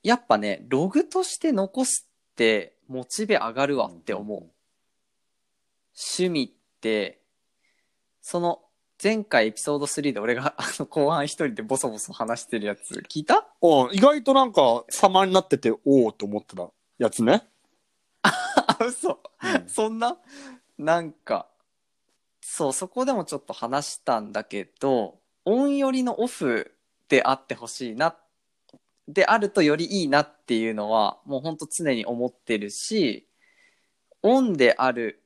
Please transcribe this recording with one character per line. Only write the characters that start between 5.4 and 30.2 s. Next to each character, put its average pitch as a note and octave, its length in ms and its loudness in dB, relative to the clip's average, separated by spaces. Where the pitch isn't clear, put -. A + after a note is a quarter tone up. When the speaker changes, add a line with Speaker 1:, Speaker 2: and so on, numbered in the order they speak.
Speaker 1:
趣 F3+ 100 0
味 D3 260 -2
っ - 260 -20
て、 G#2+ 400 -2
そ - 180 -6
の E3+ 220 -2
前 G#3 220 0
回 A2+ 240 2
エ G#2+ 40 -4
ピ - 80 -14
ソ D3 160 -2
ー - 20 -4
ド C#3+ 80 -4
ス - 160 -6
リ C#3+ 80 0
ー - 20 -6
で G#2 80 -6
俺 A#2 140 0
が、 C3+ 220 -4
<laughs> - 20 -10
あ - 60 -8
の、 - 80 -6
後 D3 240 0
半 D3 160 -2
一 C#3+ 60 -10
人 B2 100 -4
で A2+ 80 -10
ボ B2 140 -4
ソ B2+ 140 -4
ボ G#2+ 80 -12
ソ - 140 -12
話 A2+ 300 -6
し - 40 -16
て A#2 120 -6
る G#2 80 -6
や G2+ 100 -6
つ - 320 -14
聞 D3+ 120 -6
い D3+ 40 -12
た？ - 240 2
Speaker 2:
う C#3+ 280 6
ん、 G3 60 -8
意 F#3+ 60 2
外 C#4+ 240 6
と C4+ 100 4
な C4+ 100 8
ん A3+ 80 -2
か A#2+ 360 4
様 F#3+ 380 4
に F#3 60 0
な F#3 80 6
っ - 80 -16
て C#3 100 4
て、 A#2 120 0
お B2+ 380 4
ー G#2 40 -4
っ - 40 -20
て G#2+ 80 -8
思 G#2 140 -6
っ - 60 -8
て - 120 -18
た F2 140 -10
や A#2 120 2
つ - 120 -4
ね。 D3+ 260 4
Speaker 1:
<laughs> - 340 -18
あ、 - 600 0
嘘。 B3 360 -4
Speaker 2:
う F#3 220 -2
ん。 - 40 -20
Speaker 1:
そ A3 200 -2
ん A3 100 -6
な？ A#3+ 200 -4
な D#3+ 220 0
ん E3 120 -12
か、 - 360 -6
そ - 300 -4
う、 - 20 -6
そ F#3 160 -6
こ B3+ 160 -4
で C4+ 80 0
も F#3+ 120 -2
ち - 100 -10
ょ C3+ 40 -8
っ - 40 -12
と - 100 -16
話 C3 420 -6
し - 40 -14
た A#2 220 -2
ん G#2 120 -14
だ G#2+ 120 -6
け G2+ 200 -8
ど、 B2 400 -2
オ B3 200 2
ン C#4+ 120 0
よ C4+ 140 0
り B3+ 120 -2
の B3 180 -4
オ A#3+ 60 0
フ A#2+ 480 -4
で - 140 4
あ C3 100 2
っ - 140 -4
て C3 80 -8
ほ A#2 120 -14
し A#2+ 260 -10
い - 20 -10
な、 D3+ 220 -2
で F3+ 180 2
あ A3+ 120 4
る G3+ 120 -2
と F#3+ 120 2
よ D3 140 4
り F3 240 -4
い E3 40 0
い C#3+ 40 -2
な C#3+ 120 4